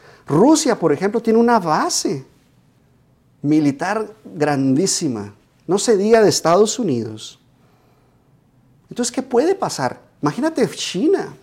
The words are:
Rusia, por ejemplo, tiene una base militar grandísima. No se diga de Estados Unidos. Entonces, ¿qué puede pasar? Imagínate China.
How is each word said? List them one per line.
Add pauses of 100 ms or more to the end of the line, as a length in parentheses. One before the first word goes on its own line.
(260)
Rusia,
por
ejemplo,
tiene
una
base (1160)
militar (100)
grandísima. (320)
No
se
diga
de
Estados
Unidos. (1500)
Entonces,
¿qué
puede
pasar? (220)
Imagínate
China.